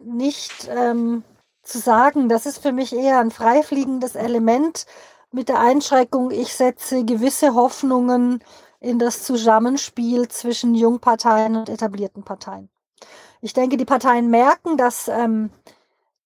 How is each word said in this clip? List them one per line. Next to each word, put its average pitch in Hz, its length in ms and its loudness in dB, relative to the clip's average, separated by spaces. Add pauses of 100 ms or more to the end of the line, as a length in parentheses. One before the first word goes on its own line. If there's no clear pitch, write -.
nicht, 240 720 -6
ähm, 233 500 -2 (380)
zu - 160 -12
sagen. 247 520 4
Das 226 160 0
ist 285 160 -10
für 277 100 0
mich 254 240 -4
eher 262 220 2
ein 233 120 2
freifliegendes 262 840 0
Element 233 720 0 (440)
mit 254 200 -4
der 285 100 0
Einschränkung, 254 680 2
ich 233 240 -6
setze 254 500 -2
gewisse 247 500 0
Hoffnungen 247 880 0 (380)
in 240 180 -2
das 240 260 -2
Zusammenspiel 240 1040 0
zwischen 233 460 -2
Jungparteien 226 840 2
und 226 120 -6
etablierten 202 540 -8
Parteien. 196 480 -16 (720)
Ich 220 100 -12
denke, 254 240 0
die 240 80 -2
Parteien 240 460 2
merken, 277 480 4
dass, 247 280 0
ähm, 220 440 -2 (760)